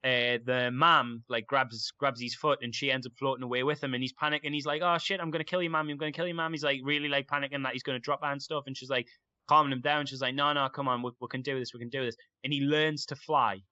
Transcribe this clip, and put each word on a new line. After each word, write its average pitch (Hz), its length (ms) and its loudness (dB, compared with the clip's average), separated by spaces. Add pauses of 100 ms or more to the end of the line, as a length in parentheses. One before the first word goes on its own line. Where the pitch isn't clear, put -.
uh, 123 400 4
the 123 280 2
mom, 127 560 4
like, 117 180 -2
grabs, 123 520 0
grabs 131 220 0
his 120 140 -6
foot, 147 280 2
and 120 120 -6
she 139 160 -2
ends 131 160 0
up 127 120 -10
floating 131 260 -2
away 123 180 -2
with 143 200 0
him, 135 120 -4
and 127 80 -2
he's 127 100 -4
panicking. 151 400 -2
He's 147 140 -4
like, 151 160 -2
Oh, 175 160 2
shit, 190 220 -2
I'm 165 100 -2
gonna 160 140 -2
kill 180 180 0
you, 170 80 0
mommy, 156 220 -2
I'm 143 60 -6
gonna 151 140 -4
kill 165 140 -4
you, 175 80 -4
mom. 165 180 -2
He's, 151 120 -6
like, 139 180 2
really, 147 260 0
like, 139 200 0
panicking 139 360 -2
that 131 80 -2
he's 127 100 -6
gonna 131 180 -2
drop 139 220 -2
her 147 100 -2
and 139 100 -6
stuff, 147 240 -4
and 135 100 -8
she's, 127 140 -14
like, 123 180 0 (400)
calming 151 240 8
him 127 80 -2
down. 147 260 2
She's 135 140 -10
like, 131 140 0
No, 143 180 2
no, 139 160 2
come 135 200 -4
on, 123 140 0
we, 123 80 -4 (100)
we 123 80 -8
can 131 140 -6
do 135 160 -2
this, 123 140 -4
we 120 80 -16
can 120 80 -8
do 131 160 -4
this. 117 120 -4 (280)
And 151 80 -2
he 143 80 0
learns 151 460 2
to 139 100 -8
fly 117 560 0